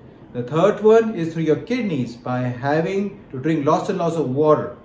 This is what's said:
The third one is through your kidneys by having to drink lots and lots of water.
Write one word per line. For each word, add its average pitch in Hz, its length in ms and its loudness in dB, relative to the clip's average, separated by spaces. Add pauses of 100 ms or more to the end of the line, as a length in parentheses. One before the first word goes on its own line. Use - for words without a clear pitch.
(340)
The 120 100 -6
third 196 400 0
one 220 320 6
is 165 180 -4
through 165 100 -4
your 151 140 2
kidneys 190 580 -4
by 127 260 -6
having 160 920 -2
to 131 80 -10
drink 151 260 -2
lots 170 240 2
and 180 100 -2
lots 165 160 -2
of 143 140 -2
water. 139 560 2